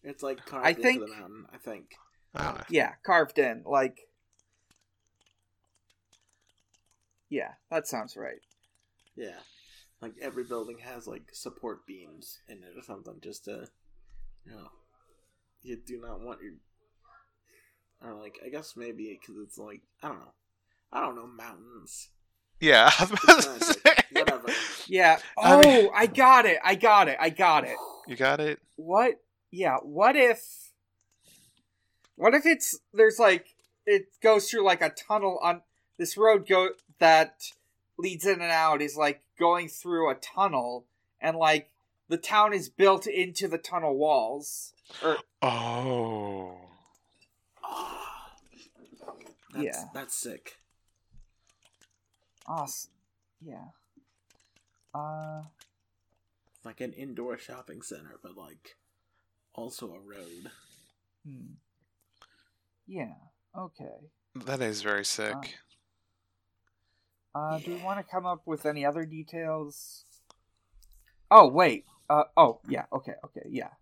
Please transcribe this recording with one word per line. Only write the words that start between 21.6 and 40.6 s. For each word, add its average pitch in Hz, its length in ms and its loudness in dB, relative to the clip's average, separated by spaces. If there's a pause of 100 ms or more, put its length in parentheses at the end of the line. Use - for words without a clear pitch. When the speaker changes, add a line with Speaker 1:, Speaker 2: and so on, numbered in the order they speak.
Speaker 3:
Yeah, 139 360 8
<laughs> - 40 0
I - 60 2
was 185 80 -4
about 311 260 8
Speaker 1:
It's - 80 0
Speaker 3:
to - 60 -10 (320)
Speaker 1:
magic. 311 140 6
Speaker 3:
say. - 220 -2
Speaker 1:
Whatever. - 280 -4 (400)
Speaker 2:
Yeah. 175 300 6 (200)
Speaker 3:
I 226 220 8
mean 262 260 10
Speaker 2:
Oh, - 80 0
I 208 120 2
got 254 400 8
it. 170 180 2
I 190 100 2
got 202 340 6
it. 135 120 -4
I 165 100 0
got 156 340 2
it. 123 120 -10 (320)
Speaker 3:
You 123 80 -12
got 135 240 0
it? 151 180 -4 (180)
Speaker 2:
What? 202 460 0 (280)
Yeah. 175 320 -2
What 196 340 2
if? - 560 0 (1400)
What 233 180 4
if 294 120 2
it's, - 320 0 (140)
there's, 220 260 4
like, 190 360 2 (320)
it 196 220 2 (120)
goes 214 300 4
through, 226 140 -2
like, 185 180 2
a 156 80 0
tunnel 196 520 -4
on 175 200 -2 (340)
this 170 200 -8
road 208 320 4
go 185 220 2 (280)
that 160 540 4 (460)
leads 175 280 -6
in 190 160 0
and 170 80 -4
out 160 320 2
is, 147 140 -8
like, 147 260 -2 (160)
going 170 300 0
through 165 420 -4
a 135 60 -4
tunnel, 131 720 -4 (340)